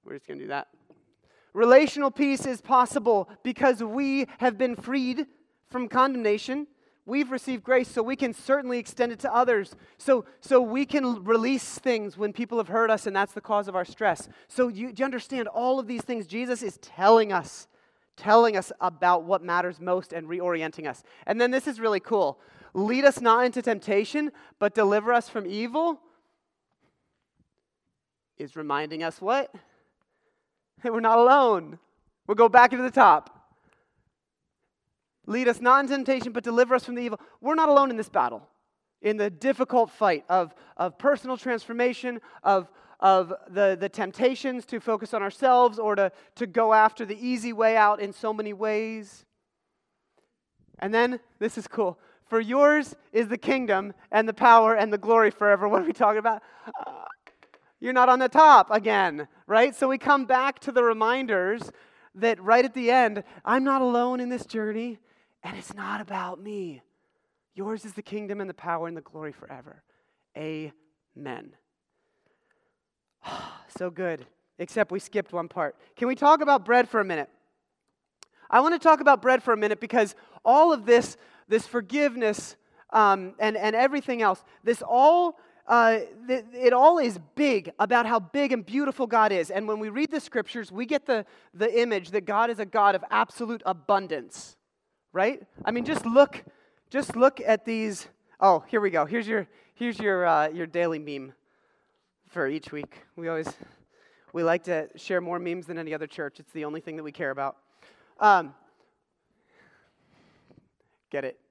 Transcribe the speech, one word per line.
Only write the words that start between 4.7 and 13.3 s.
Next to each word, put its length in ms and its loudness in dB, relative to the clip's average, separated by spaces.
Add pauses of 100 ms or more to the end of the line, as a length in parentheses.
freed 500 -4 (440)
from 180 -6
condemnation. 800 -2 (380)
We've 260 -4
received 320 -8
grace, 260 0
so 120 -4
we 140 -4
can 180 -4
certainly 460 -4
extend 320 -6
it 80 -14
to 140 -6
others. 420 0 (220)
So, 280 0 (160)
so 200 4
we 240 -4
can 180 -2
l-, 160 -4
release 600 -2
things 380 -4
when 160 -6
people 240 -6
have 120 -4
hurt 200 0
us, 180 0
and 80 -6
that's 180 -2